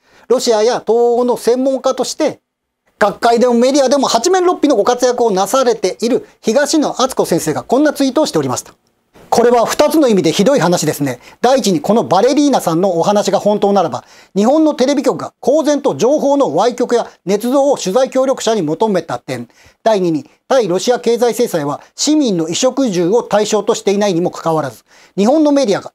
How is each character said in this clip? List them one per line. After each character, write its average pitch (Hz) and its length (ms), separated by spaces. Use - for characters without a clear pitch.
ロ 247 120
シ 233 140
ア 214 80
や 233 120
東 233 460
欧 247 40
の 240 120
専 254 260
門 262 180
家 262 140
と 254 100
し - 100
て、 277 260
学 202 200
会 233 200
で 247 80
も 240 80
メ 247 180
デ 285 80
ィ 262 40
ア 254 40
で 277 100
も 262 80
八 233 240
面 370 140
六 349 160
臂 285 80
の 277 80
ご 202 80
活 247 200
躍 247 180
を 226 80
な 190 160
さ 262 180
れ 233 100
て 190 260
い 233 80
る - 180
東 277 380
野 233 240
篤 254 120
子 196 120
先 165 140
生 156 120
が - 100
こ 247 160
ん 302 60
な 294 80
ツ 277 120
イ 269 40
ー 254 40
ト 320 100
を 285 40
し - 60
て 165 60
お 147 40
り 131 60
ま 120 80
し - 60
た。 - 120
こ 240 140
れ 240 80
は 233 160
二 - 240
つ 302 80
の 277 100
意 220 60
味 185 80
で 160 100
ひ 202 120
ど 269 120
い 160 40
話 175 260
で 147 80
す - 80
ね。 127 160
第 262 160
一 202 140
に、 156 80
こ 202 140
の 220 100
バ 175 180
レ 269 120
リ 285 140
ー - 20
ナ 214 100
さ 170 140
ん 165 60
の 185 180
お 165 40
話 202 280
が 180 100
本 208 200
当 202 120
な 196 100
ら 160 60
ば、 120 160
日 202 100
本 302 200
の 302 100
テ 254 120
レ 285 80
ビ 262 80
局 196 180
が - 200
公 294 220
然 285 200
と 190 140
情 247 240
報 277 160
の 262 120
歪 208 280
曲 240 180
や 226 120
捏 208 240
造 285 200
を 247 60
取 185 160
材 254 160
協 262 160
力 262 180
者 220 120
に 202 80
求 160 260
め 185 140
た 123 160
点。 120 300
第 220 180
二 175 120
に、 143 180
対 233 200
ロ 180 100
シ 240 140
ア 240 80
経 233 180
済 240 160
制 240 140
裁 156 160
は 143 160
市 302 180
民 254 220
の 160 80
衣 165 100
食 254 340
住 175 200
を 220 160
対 214 220
象 208 160
と 208 120
し - 80
て 196 100
い 202 60
な 208 100
い 185 60
に 160 60
も 175 100
か - 120
か 165 120
わ 156 80
ら 135 80
ず、 - 140
日 202 80
本 302 180
の 294 80
メ 277 140
デ 196 80
ィ - 20
ア 135 40
が - 140